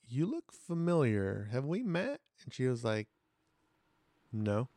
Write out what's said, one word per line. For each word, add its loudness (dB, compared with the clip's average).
"You 0
look -6
familiar. 2
Have -2
we -2
met?" -2
And -14
she 0
was 0
like, 0
"No." 0